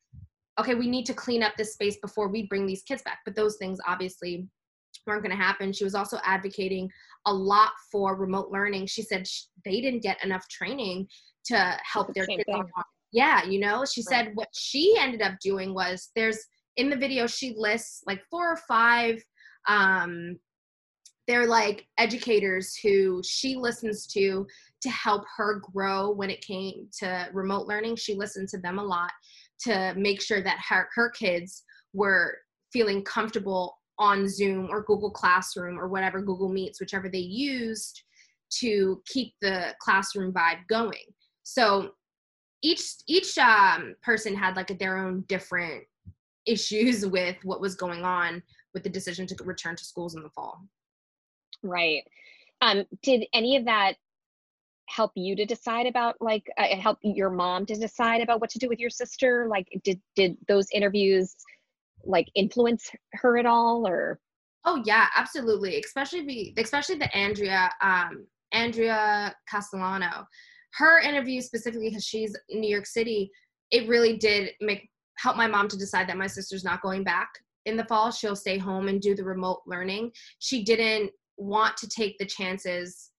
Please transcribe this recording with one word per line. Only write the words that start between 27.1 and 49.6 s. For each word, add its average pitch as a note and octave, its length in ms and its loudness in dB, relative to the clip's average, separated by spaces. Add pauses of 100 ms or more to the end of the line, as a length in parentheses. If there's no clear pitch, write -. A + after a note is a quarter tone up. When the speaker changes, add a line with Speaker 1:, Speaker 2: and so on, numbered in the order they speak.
Speaker 1:
remote F#3+ 340 -2
learning. G#3+ 280 -2
She G#3+ 200 -4
listened G3 340 -6
to G3+ 100 -10
them F3+ 200 -6
a G3+ 40 -6
lot F3+ 280 -2 (500)
to F#3+ 340 0
make G3 260 0
sure G3+ 200 0
that F#3 260 -2
her, F#3 280 2
her A#3 160 2
kids F3+ 520 -4 (300)
were F#3+ 440 2 (360)
feeling G3 300 2
comfortable G3 760 -4 (200)
on G3 300 4
Zoom F#3+ 420 0
or G#3 140 -4
Google G#3 280 0
Classroom F3+ 680 0
or F#3 80 -6
whatever, F#3+ 340 -2
Google F#3+ 280 -2
Meets, F#3+ 320 -6
whichever F#3+ 260 -6
they F#3 120 -4
used A3+ 840 -6 (560)
to G3 480 2
keep - 340 -4
the F#3+ 380 0
classroom G3 540 0
vibe E3+ 340 0
going. A3 380 -2 (380)
So G3+ 480 2 (720)
each, D#4+ 220 2 (240)
each, F#4 300 2
um, F#3+ 640 6
person A3 320 0
had, F#3 200 0
like, F#3+ 240 -6
their F#3+ 180 -2
own F#3+ 300 -4
different F3 560 -4 (600)
issues A3 600 2
<laughs> - 20 0
with F#3 360 0
what F#3 180 -6
was F#3+ 140 -4
going F3 280 -6
on F3 400 -2 (300)
with F#3 100 -10
the G3 60 -4
decision F#3 380 -8
to F#3 160 -10
return F3 340 -8